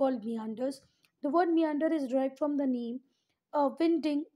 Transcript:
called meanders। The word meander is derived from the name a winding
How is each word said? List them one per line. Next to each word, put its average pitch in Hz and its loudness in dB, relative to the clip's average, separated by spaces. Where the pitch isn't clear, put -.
called 254 0
meanders। 226 -6
The 277 0
word 339 4
meander 311 2
is 262 -2
derived 269 0
from 294 0
the 277 0
name 240 -4
a 285 2
winding 302 2